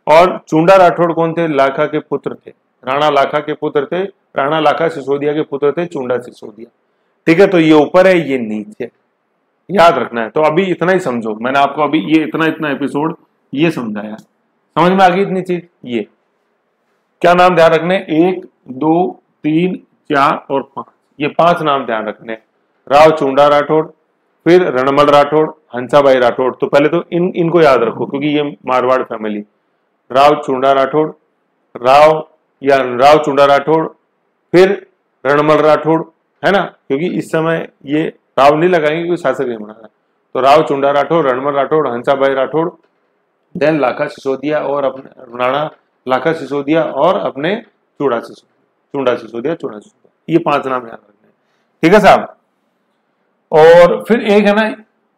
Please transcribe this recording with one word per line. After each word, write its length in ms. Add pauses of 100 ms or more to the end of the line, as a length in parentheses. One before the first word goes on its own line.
और 400
चुंडा 280
राठौड़ 360
कौन 200
थे? 160
लाखा 380
के 120
पुत्र 360
थे, 160 (340)
राणा 260
लाखा 280
के 140
पुत्र 340
थे, 180 (320)
राणा 240
लाखा 280
सिसोदिया 440
के 100
पुत्र 300
थे 140
चुंडा 320
सिसोदिया। 520 (560)
ठीक 140
है, 60
तो 120
ये 140
ऊपर 340
है, 240
ये 80
नीचे। 600 (720)
याद 280
रखना 220
है। 100
तो 100
अभी 220
इतना 300
ही 60
समझो, 360
मैंने 240
आपको 240
अभी 180
ये 240
इतना, 220
इतना 240
episode 460 (380)
ये 160
समझाया, 460 (640)
समझ 140
में 120
आ 40
गई 140
इतनी 200
चीज। 240 (180)
ये 220 (1120)
क्या 140
नाम 200
ध्यान 160
रखने? 260
एक, 500 (220)
दो, 520 (220)
तीन, 340 (380)
चार 400
और 80
पांच, 240 (340)
ये 80
पांच 340
नाम 240
ध्यान 200
रखने 260
हैं। 100 (500)
राव 180
चुंडा 380
राठौड़, 380 (580)
फिर 180
रणमल 440
राठौड़, 440 (260)
हंसाबाई 380
राठौड़। 400
तो 120
पहले 220
तो 240
इन, 240
इनको 260
याद 200
रखो 240
क्योंकि 220
ये 280 (100)
मारवाड़ 360
family। 420 (680)
राव 340
चुंडा 260
राठौड़, 380 (640)
राव 520 (340)
या 140
राव 420
चुंडा 260
राठौड़, 420 (640)
फिर 340 (400)
रणमल 300
राठौड़, 460 (420)
है 80
ना, 100
क्योंकि 440
इस 220
समय 400 (180)
ये 160 (360)
राव 180
नहीं 140
लगाएंगे 320
क्योंकि 200
शासक 180
नहीं 180
बना 140
रहा। 160 (460)
तो 60
राव 220
चुंडा 280
राठौड़, 360
रणमल 260
राठौड़, 360
हंसाबाई 460
राठौड़, 360 (880)
then 220
लाखा 260
सिसोदिया 520
और 260
अपने 340
राणा 520 (380)
लाखा 240
सिसोदिया 500
और 340
अपने 400 (420)
चूड़ा 220
सिसो-, 300 (420)
चुंडा 220
सिसोदिया, 400
चूड़ा 240
सिसोदिया, 540
ये 60
पांच 280
नाम 160
याद 100
रखने 340
हैं। 80 (480)
ठीक 100
है 80
साहब? 360 (1160)
और 560
फिर 120
एक 260
है 100
ना, 200 (420)